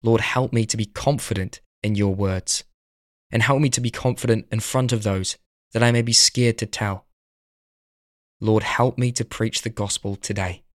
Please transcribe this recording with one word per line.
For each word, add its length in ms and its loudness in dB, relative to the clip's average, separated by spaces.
Lord, 180 4
help 320 -2
me 140 2
to 100 -6
be 100 -2
confident 720 -4
in 120 0
your 200 2
words, 500 -2
and 120 -4
help 180 2
me 100 4
to 100 -2
be 100 0
confident 600 0
in 100 -2
front 320 0
of 100 0
those 340 -2
that 100 2
I 80 6
may 120 4
be 100 0
scared 460 4
to 80 -2
tell. 400 -4
Lord, 220 2
help 360 0
me 140 0
to 120 -4
preach 380 -4
the 80 -6
gospel 460 -6
today. 480 -6